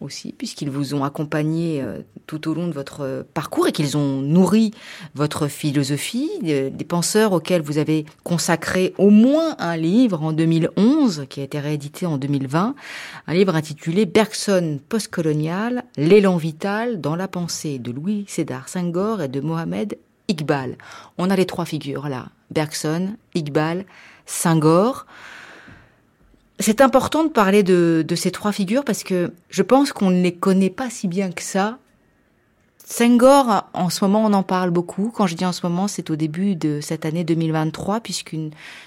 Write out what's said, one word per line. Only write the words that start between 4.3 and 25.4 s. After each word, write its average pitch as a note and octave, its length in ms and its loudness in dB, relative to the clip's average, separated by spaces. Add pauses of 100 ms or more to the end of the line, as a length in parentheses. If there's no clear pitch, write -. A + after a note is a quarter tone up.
votre D3 340 -2
philosophie, D3 800 -2 (160)
euh, C#3 240 0
des D3 160 -10
penseurs G3+ 480 2
auxquels E3+ 300 0
vous D3 160 -2
avez D#3 260 2 (180)
consacré F3 760 0
au G3 100 6
moins C4+ 500 6
un E3+ 200 -2
livre F3+ 440 2
en D#3 100 0
deux D#3 120 2
mille E3 320 4
onze, A3 540 2
qui C#3+ 100 -10
a C#3 40 -6
été C#3+ 140 -8
réédité D3 460 -6
en D#3 140 -2
deux C3+ 100 -4
mille C3+ 200 -2
vingt, F#3 260 0 (520)
un - 60 -4
livre F#3 220 2
intitulé « D#3+ 500 -2
Bergson F#3 760 0 (120)
postcolonial, F3+ 920 -2 (120)
l'élan F#3 400 6
vital G3 640 -4
dans D3 160 -2
la F#3 120 -6
pensée » E3 500 -6
de B2 120 -8
Louis G3 380 -6
Sédar C3 400 -6
Senghor F3+ 540 -4
et C#3 60 -4
de C3+ 120 -6
Mohamed E3 560 -4 (320)
Iqbal. C#3+ 480 -2 (400)
On F3+ 140 0
a F#3+ 60 4
les F#3 100 4
trois F3+ 180 -6
figures C#3 460 -6
là, B2 180 -8 (220)
Bergson, E3 640 -2 (200)
Iqbal, D#3+ 520 -2 (400)
Senghor. E3+ 800 2 (1500)